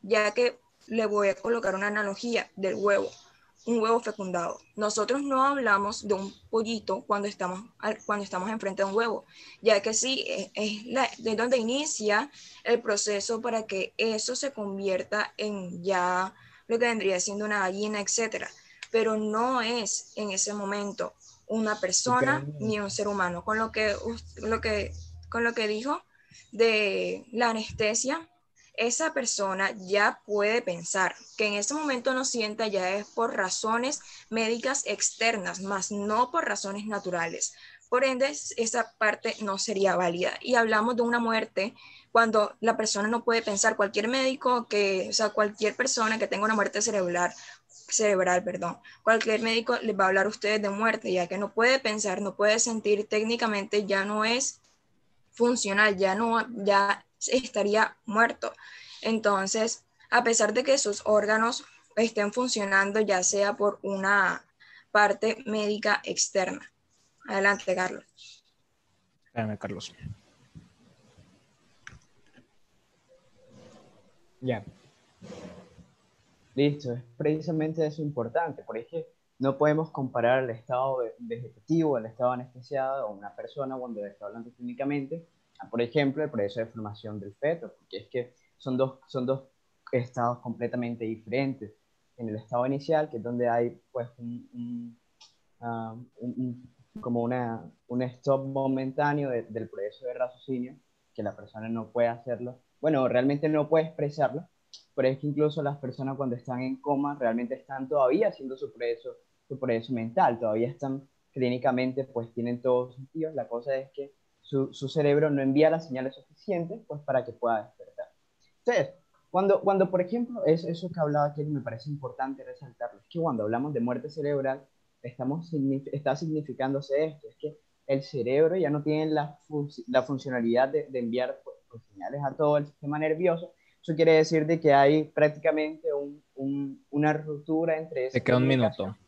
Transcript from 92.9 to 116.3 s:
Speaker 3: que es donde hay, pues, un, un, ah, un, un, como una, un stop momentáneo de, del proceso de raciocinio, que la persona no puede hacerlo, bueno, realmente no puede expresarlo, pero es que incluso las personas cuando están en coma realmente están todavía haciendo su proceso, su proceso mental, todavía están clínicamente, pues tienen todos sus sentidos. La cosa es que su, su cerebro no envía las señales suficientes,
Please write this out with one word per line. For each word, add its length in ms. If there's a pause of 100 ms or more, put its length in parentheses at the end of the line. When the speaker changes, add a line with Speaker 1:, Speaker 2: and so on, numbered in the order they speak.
Speaker 3:
que 80
es 60
donde 260
hay, 320 (100)
pues, 180 (100)
un, 340
un, 460 (640)
ah, 360 (240)
un, 140 (600)
un, 60
como 220
una, 420 (240)
un 140
stop 420
momentáneo 880
de, 140
del 260
proceso 340
de 80
raciocinio, 640 (380)
que 80
la 120
persona 360
no 180
puede 200
hacerlo, 500 (200)
bueno, 300
realmente 400
no 220
puede 160
expresarlo, 600 (480)
pero 140
es 100
que 80
incluso 360
las 160
personas 380
cuando 200
están 240
en 160
coma 420
realmente 360
están 340
todavía 400
haciendo 300
su 140
proceso, 440 (320)
su 100
proceso 360
mental, 440
todavía 300
están 400 (240)
clínicamente, 720
pues 300
tienen 260
todos 280
sus 80
sentidos. 380
La 140
cosa 260
es 200
que 180 (300)
su, 320
su 160
cerebro 400
no 100
envía 300
las 160
señales 280
suficientes, 720